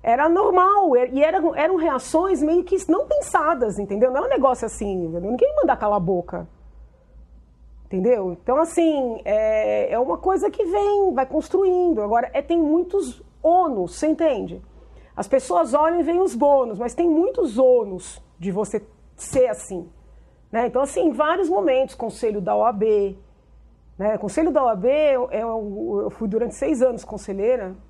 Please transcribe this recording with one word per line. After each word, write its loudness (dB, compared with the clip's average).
era 2
normal. 4
E 2
era, 2
eram 0
reações 0
meio 2
que -2
não 2
pensadas, 0
entendeu? 2
Não 0
é -2
um -4
negócio 2
assim, -6
entendeu? -6
Ninguém 2
manda 2
calar -2
a 0
boca. -4
Entendeu? -2
Então, -2
assim, 0
é, 0
é 0
uma -2
coisa 0
que -2
vem, 2
vai 0
construindo. 0
Agora, 0
é, -2
tem -2
muitos 0
ônus, 2
você 0
entende? -2
As -6
pessoas 0
olham 2
e 0
veem 0
os 0
bônus, 2
mas -6
tem 2
muitos 0
ônus 2
de -6
você -4
ser 2
assim, -8
né? 0
Então, 0
assim, 0
em 4
vários 0
momentos, 0
conselho -6
da -2
O 2
A 2
B, 0
né? -2
Conselho -2
da 2
O 2
A 0
B, -2
eu, 2
eu, -6
eu -4
fui -6
durante -2
seis -2
anos 0
conselheira -4